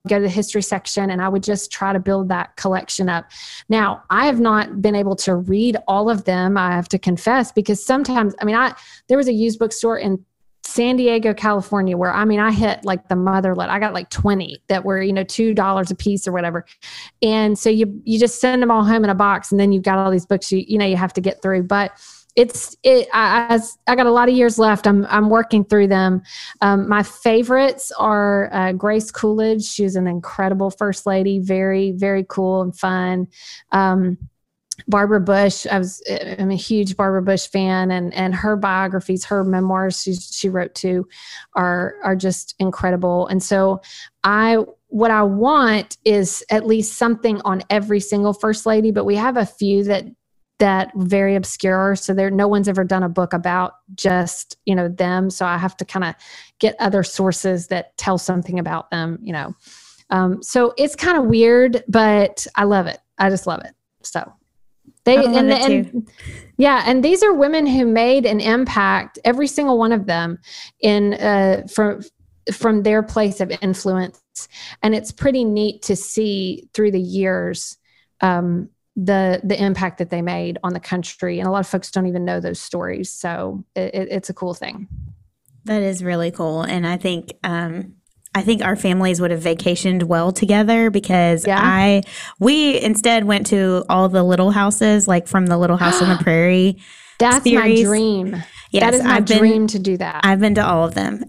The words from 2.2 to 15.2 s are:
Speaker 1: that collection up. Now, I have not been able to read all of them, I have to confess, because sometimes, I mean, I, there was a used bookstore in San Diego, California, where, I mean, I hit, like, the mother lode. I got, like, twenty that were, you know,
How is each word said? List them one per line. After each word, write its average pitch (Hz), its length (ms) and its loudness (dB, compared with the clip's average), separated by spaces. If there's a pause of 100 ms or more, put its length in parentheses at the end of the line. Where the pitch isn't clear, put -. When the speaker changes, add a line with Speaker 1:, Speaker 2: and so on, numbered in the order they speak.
Speaker 1:
that 175 280 -4
collection 185 500 -4
up. 170 180 -4 (440)
Now, 220 400 0
I 220 160 2
have 254 160 2
not 214 400 0
been 208 140 2
able 196 220 0
to 190 180 0
read 202 420 0 (100)
all 202 220 0
of 202 160 -2
them, 185 320 0
I 180 140 0
have 175 180 -2
to 190 100 -2
confess, 226 520 0
because 202 320 -2
sometimes, 254 580 0
I - 40 -4
mean, 214 100 0
I, 247 200 0 (320)
there 262 100 4
was 277 100 2
a 247 60 0
used 220 260 0
bookstore 226 380 -2
in 190 280 -4 (400)
San 240 300 0
Diego, 233 380 2
California, 202 640 -2
where, 180 160 -2
I 202 100 0
mean, 214 160 2
I 214 100 2
hit, 214 360 -2
like, 190 240 -4
the 180 80 0
mother 190 360 0
lode. 175 140 -4
I 202 120 -2
got, 208 140 -2
like, 180 160 -8
twenty 190 600 -2
that 190 160 0
were, 190 160 -2
you 196 100 0
know, 190 140 -2